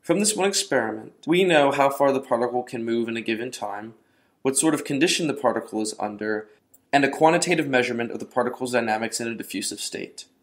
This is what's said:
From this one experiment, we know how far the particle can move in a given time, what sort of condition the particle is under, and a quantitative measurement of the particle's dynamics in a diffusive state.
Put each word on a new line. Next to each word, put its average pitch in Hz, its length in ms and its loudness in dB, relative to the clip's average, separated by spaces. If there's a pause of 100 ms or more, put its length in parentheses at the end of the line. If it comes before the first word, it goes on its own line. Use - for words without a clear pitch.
From 170 180 0
this 208 160 0
one 185 120 0
experiment, 113 640 -2 (120)
we 180 200 4
know 147 260 6
how 139 180 4
far 139 220 2
the 131 80 0
particle 123 420 0
can 117 220 -8
move 117 240 0
in 113 80 -4
a 113 60 -4
given 113 300 -4
time, 104 420 -10 (480)
what 135 160 0
sort 156 160 2
of 143 100 -4
condition 160 440 0
the 127 60 -2
particle 110 480 -2
is 107 160 -4
under, 107 520 -4 (420)
and 139 140 4
a 135 40 2
quantitative 160 600 2
measurement 120 420 0
of 113 80 -10
the 110 60 -8
particle's 123 480 -2
dynamics 113 480 0
in 117 80 -4
a 113 60 -6
diffusive - 440 -8
state. - 460 -10 (160)